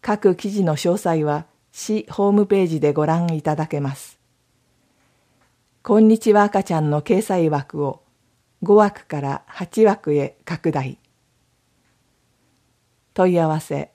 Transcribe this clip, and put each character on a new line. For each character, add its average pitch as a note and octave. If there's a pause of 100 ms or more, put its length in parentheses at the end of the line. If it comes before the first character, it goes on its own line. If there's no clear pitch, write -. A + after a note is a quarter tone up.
各 G#3
記 G3
事 G3+
の D#3
詳 F3+
細 E3
は D3 (260)
市 -
ホ G3+
ー G3+
ム G#3
ペ G3
ー -
ジ D#3+
で D3
ご D3+
覧 E3+
い D3+
た D3+
だ D#3
け D3
ま C#3
す。 - (1600)
こ G#3
ん A3
に A3
ち G#3+
は G#3
赤 G#3
ち F#3+
ゃ D#3+
ん D3+
の D3
掲 F#3
載 F3+
枠 D3
を - (600)
五 G3+
枠 G#3
か D3
ら C#3
八 -
枠 F#3+
へ C#3
拡 D#3+
大。 C3 (2250)
問 F#3
い E3+
合 D#3+
わ D#3
せ C#3+